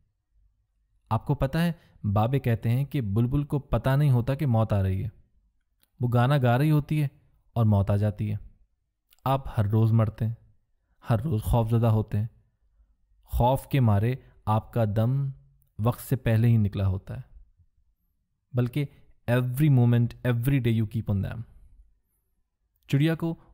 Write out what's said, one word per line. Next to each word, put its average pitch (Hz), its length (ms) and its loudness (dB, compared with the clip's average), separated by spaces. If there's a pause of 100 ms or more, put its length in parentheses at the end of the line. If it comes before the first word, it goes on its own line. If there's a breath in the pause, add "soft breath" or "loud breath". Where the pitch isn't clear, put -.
(1120)
आपको 131 240 -2
पता 160 240 -2
है, 170 200 -2 (260 soft breath)
बाबे 110 340 0
कहते 117 300 -2
हैं 131 160 0
कि 143 160 -4
बुलबुल 123 420 0
को 147 160 -4
पता 135 360 -2
नहीं 147 160 4
होता 123 240 0
कि 151 100 -4
मौत 113 280 2
आ 98 80 2
रही 95 200 -2
है। 107 100 -6 (880)
वो 120 60 0
गाना 123 300 2
गा 123 180 2
रही 147 140 2
होती 151 300 0
है 143 120 -2 (440)
और 117 100 2
मौत 101 260 2
आ 101 60 2
जाती 104 300 -2
है। 104 120 -6 (840)
आप 135 220 -2
हर 104 200 -2
रोज़ 110 260 2
मरते 113 320 0
हैं, 113 120 -6 (680)
हर 113 140 0
रोज़ 110 220 -4
खौफजदा 117 460 0
होते 110 280 0
हैं। 107 120 -4 (960)
खौफ 127 460 0
के 143 80 2
मारे 113 440 2 (240 soft breath)
आपका 110 380 -2
दम 127 480 -2 (460)
वक्त 113 200 -2
से - 160 -4
पहले 113 320 2
ही 117 100 6
निकला 101 280 0
होता 98 280 -4
है, 123 100 -12 (1300)
बल्कि 123 320 -2 (420 soft breath)
every 127 400 0
moment, 120 440 4 (140)
every 127 340 0
day 113 200 0
you 107 140 -2
keep 107 140 -4
on 98 160 -2
them। 117 180 -10 (1500)
चिड़िया 156 260 2
को 165 240 -6 (140 soft breath)